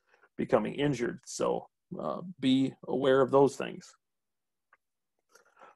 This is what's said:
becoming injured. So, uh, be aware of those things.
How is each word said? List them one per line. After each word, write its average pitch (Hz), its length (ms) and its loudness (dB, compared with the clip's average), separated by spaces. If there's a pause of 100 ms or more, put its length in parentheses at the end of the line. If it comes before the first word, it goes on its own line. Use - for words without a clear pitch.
(360)
becoming 113 380 0
injured. 120 500 -2
So, - 440 -4 (300)
uh, - 220 -6 (180)
be 131 360 0 (120)
aware 135 360 4
of 123 80 0
those 139 260 4
things. - 340 -10 (1900)